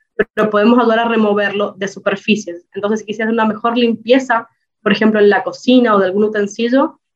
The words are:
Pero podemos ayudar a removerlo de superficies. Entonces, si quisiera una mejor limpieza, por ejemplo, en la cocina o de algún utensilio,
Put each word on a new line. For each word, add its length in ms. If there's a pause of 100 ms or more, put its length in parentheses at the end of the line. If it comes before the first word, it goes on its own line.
(160)
Pero 340
podemos 280
ayudar 220
a 80
removerlo 680
de 100
superficies. 840
Entonces, 260
si 60
quisiera 260
una 140
mejor 320
limpieza, 720 (340)
por 80
ejemplo, 280
en 100
la 140
cocina 520
o 40
de 80
algún 180
utensilio, 720 (160)